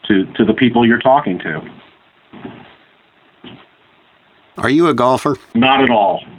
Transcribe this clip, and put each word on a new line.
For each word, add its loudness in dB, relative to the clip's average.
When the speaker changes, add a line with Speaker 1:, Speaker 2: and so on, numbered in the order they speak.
Speaker 1:
to, 0
to 0
the 0
people 0
you're 2
talking 0
to. -10
Speaker 2:
Are -4
you 2
a 0
golfer? 0
Speaker 1:
Not 2
at 2
all. 0